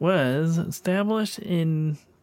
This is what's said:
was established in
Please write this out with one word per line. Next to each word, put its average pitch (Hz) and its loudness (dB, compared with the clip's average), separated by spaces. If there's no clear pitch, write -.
was 160 2
established 208 -2
in 160 0